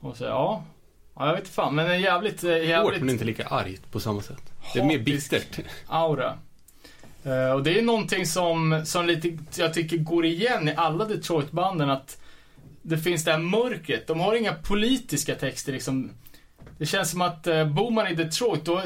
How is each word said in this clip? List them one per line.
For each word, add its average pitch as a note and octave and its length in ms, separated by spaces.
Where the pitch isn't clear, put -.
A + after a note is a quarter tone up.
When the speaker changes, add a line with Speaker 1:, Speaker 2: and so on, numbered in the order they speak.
Speaker 1:
och B2+ 160
så, B2 80
ja. D#3 400
Ja, C#3 100
jag D#3 100
vet G3+ 120
fan, C#3 260
men E3 160
en F3+ 100
jävligt, F#3 440
eh, F3 60
jävligt E3 280
Speaker 2:
Hårt, - 60
men C3 100
inte A#2 140
lika A2+ 220
argt G#2+ 460
på G#2 80
samma G#2 220
sätt. - 200
Det B2+ 60
är B2 60
mer D3+ 140
Speaker 1:
hatisk C#3+ 320
Speaker 2:
bittert. - 340
Speaker 1:
aura. C#3 500
Eh, C3 280
och C#3 100
det E3+ 160
är A3+ 40
någonting G3+ 440
som, E3 600
som F3 200
lite, E3+ 320
jag E3 120
tycker E3 220
går E3 300
igen F3 420
i D3+ 80
alla E3 280
Detroit-banden, E3+ 840
att - 280
det D#3+ 160
finns E3 260
det E3 80
här D#3+ 60
mörkret. F3+ 680
De D#3+ 140
har G3+ 140
inga G#3+ 200
politiska G#3 800
texter, C3+ 380
liksom. C3 380
Det D3+ 80
känns F#3+ 240
som F3+ 120
att, E3+ 240
eh, D#3 200
bor F#3+ 240
man A3 160
i F3+ 80
Detroit, E3 500
då, F3 220